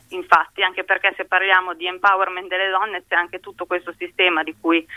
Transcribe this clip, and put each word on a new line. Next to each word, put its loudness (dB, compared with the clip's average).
infatti, 0
anche -2
perché 0
se -8
parliamo 2
di -10
empowerment 0
delle -2
donne -2
c'è -6
anche -2
tutto -14
questo -6
sistema 0
di -6
cui 0